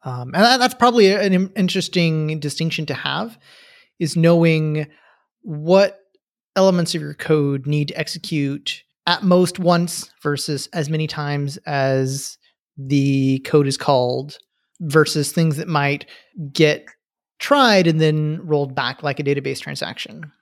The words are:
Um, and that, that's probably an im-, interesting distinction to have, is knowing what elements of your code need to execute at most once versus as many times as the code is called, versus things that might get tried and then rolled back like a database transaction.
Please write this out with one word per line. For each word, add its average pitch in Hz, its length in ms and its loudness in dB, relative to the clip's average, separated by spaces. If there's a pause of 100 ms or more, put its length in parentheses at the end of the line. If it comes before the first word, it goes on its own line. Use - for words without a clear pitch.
Um, 123 300 -10
and 180 80 2
that, 247 160 4
that's 247 160 0
probably 233 380 6
an 202 200 0
im-, 185 240 0
interesting 165 840 0
distinction 151 460 -4
to 143 80 -6
have, 175 440 -6 (600)
is 170 180 -4
knowing 160 720 2 (560)
what 175 580 0 (560)
elements 180 380 2
of 160 80 -4
your 147 120 -12
code 143 520 0
need 147 220 0
to - 100 -10
execute 147 840 -6 (240)
at 175 160 0
most 180 360 2
once 170 520 0 (120)
versus 143 500 -6
as 151 160 -4
many 156 180 -2
times 143 600 -6
as 135 720 -2 (380)
the 135 680 2
code 147 220 2
is 139 100 -2
called, 127 600 0 (420)
versus 151 520 2
things 160 240 2
that - 120 -8
might 143 380 -2 (460)
get 151 340 2 (520)
tried 226 480 4
and 160 140 2
then 156 440 0
rolled 143 300 -2
back 127 280 -4
like 143 180 -4
a 147 40 -4
database 139 360 -2
transaction. - 680 -12 (120)